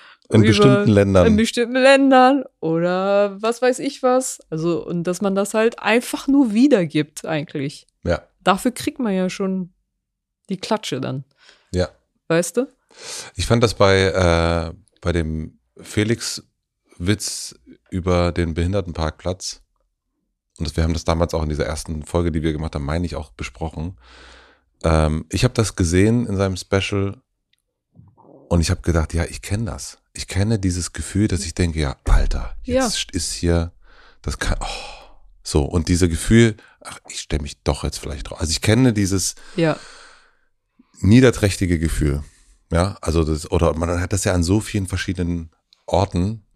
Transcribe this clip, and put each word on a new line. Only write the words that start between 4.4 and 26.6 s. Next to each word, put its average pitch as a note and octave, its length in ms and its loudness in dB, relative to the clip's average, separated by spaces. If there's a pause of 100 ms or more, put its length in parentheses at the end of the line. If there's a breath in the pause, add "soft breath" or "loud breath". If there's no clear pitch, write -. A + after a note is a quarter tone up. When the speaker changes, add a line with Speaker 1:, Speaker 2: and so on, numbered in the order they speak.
Speaker 2:
Also, D#3+ 360 -2
und F3 200 -4
dass F3+ 160 -2
man G3 140 0
das G3+ 180 -2
halt A3+ 260 0
einfach A#3+ 480 -2
nur C4+ 260 4
wiedergibt G3 720 2
eigentlich. D3+ 600 -6 (180)
Speaker 1:
Ja. E2+ 200 -2 (200)
Speaker 2:
Dafür G3 280 2
kriegt - 280 -8
man A3 140 -2
ja F#3 160 0
schon F#3+ 420 -6 (800)
die F#3+ 80 -4
Klatsche - 420 -6
dann. C3 240 -6 (480 soft breath)
Speaker 1:
Ja. F2+ 180 -2 (380)
Speaker 2:
Weißt E3+ 300 0
du? C4+ 100 -2 (680 loud breath)
Speaker 1:
Ich - 100 -4
fand A#2 180 4
das G#2+ 120 0
bei, F#2+ 300 4
äh, E2+ 680 2 (280)
bei F2+ 100 -2
dem D#2 480 -4 (200)
Felix-Witz - 1800 -6 (360)
über F2 400 0
den E2 240 -2
Behindertenparkplatz, F2 1080 -6 (960)
und D#2+ 100 -6
das, - 100 -10
wir E2 80 0
haben E2 80 0
das D2+ 100 -6
damals E2 300 0
auch D#2+ 100 -2
in D#2 60 -4
dieser D2+ 160 -4
ersten D#2 380 -8
Folge, E2+ 280 -2
die D#2 100 -2
wir D#2 120 -2
gemacht D#2 220 -6
haben, D2 100 -6
meine E2 200 -4
ich, D2+ 120 -8
auch D2+ 160 -12
besprochen. - 640 -10 (880 soft breath)
Ähm, D#2 440 2
ich F#2+ 140 0
hab B2 100 0
das G#2+ 220 -2
gesehen G2 520 2
in G2 100 -4
seinem F#2+ 180 -2
Special G2 680 -4 (1300)